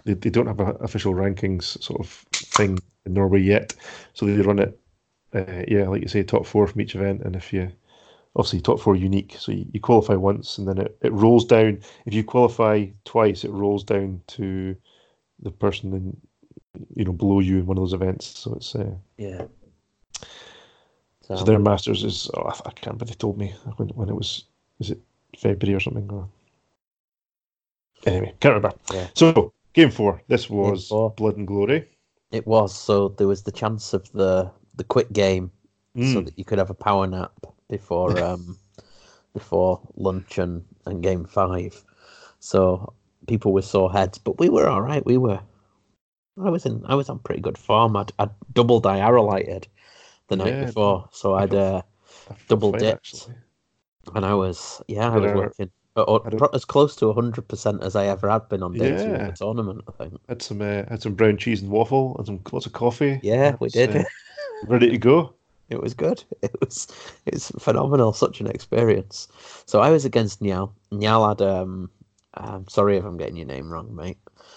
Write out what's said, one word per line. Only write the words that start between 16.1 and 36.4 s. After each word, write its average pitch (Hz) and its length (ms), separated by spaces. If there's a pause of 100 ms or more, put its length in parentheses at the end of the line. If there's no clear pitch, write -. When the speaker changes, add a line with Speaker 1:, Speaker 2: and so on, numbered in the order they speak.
Speaker 1:
you 113 80
know, 92 80
below 98 300
you 95 180
in 87 60
one 92 120
of 92 40
those 92 120
events. 92 320 (140)
So 117 140
it's, - 220
uh, 104 200 (220)
Speaker 2:
Yeah. 98 260 (1800)
Speaker 1:
so - 140
Speaker 2:
So 92 80
Speaker 1:
their 107 160
Masters 104 460
is, - 280
oh, - 100
I, - 80 (140)
I - 60
can't - 160
remember, 110 180
they 113 80
told 101 240
me 101 160 (220)
when, 104 140
when 104 200
it - 60
was, - 300 (340)
is 98 120
it - 80 (380)
February 101 380
or 95 60
something? 101 280
Or... 98 200 (1800)
Anyway, 92 340
can't 139 160
remember. 104 220 (160)
Speaker 2:
Yeah. 92 200
Speaker 1:
So, 165 400 (200)
game 156 180
four, 98 360
this 120 200
Speaker 2:
Game 104 100
Speaker 1:
was 98 300
Speaker 2:
four. 110 240
Speaker 1:
Blood 107 260
and 104 100
Glory. 101 400 (440)
Speaker 2:
It 113 140
was, 107 300
so 101 340
there 98 180
was 98 160
the - 80
chance 107 420
of 95 180
the, 92 400 (240)
the - 80
quick - 280
game 95 400 (440)
so 120 60 (200)
Speaker 1:
Mm. 85 40
Speaker 2:
that - 120
you 98 60